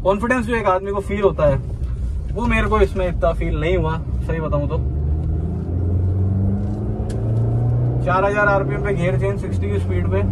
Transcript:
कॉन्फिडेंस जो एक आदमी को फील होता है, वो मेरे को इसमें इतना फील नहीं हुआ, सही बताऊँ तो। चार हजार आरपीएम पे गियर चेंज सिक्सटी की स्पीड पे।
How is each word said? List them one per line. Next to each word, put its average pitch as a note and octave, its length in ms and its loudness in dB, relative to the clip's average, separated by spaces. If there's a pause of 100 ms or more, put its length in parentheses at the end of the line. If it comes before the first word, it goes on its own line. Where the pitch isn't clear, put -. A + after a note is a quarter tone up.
कॉन्फिडेंस A3+ 420 2
जो A#3+ 100 0
एक G#3+ 120 0
आदमी F#3+ 240 0
को G3+ 100 -2
फील G3+ 200 -2
होता D#3+ 260 4
है, C#3 100 4 (760)
वो A3 140 -2
मेरे A3 200 2
को G#3 140 2
इसमें F#3 260 2
इतना E3+ 260 2
फील E3 280 -2
नहीं F3+ 160 2
हुआ, D#3+ 200 0 (240)
सही D#3+ 180 -2
बताऊँ D3 300 -2
तो। D#3 80 -2 (3250)
चार F#3 200 2
हजार G#3 220 2
आरपीएम G3+ 360 0
पे G3+ 100 0
गियर F#3 260 0
चेंज G3 220 0
सिक्सटी - 280 -2
की G2 100 0
स्पीड F2+ 320 0
पे। F#2+ 100 2 (100)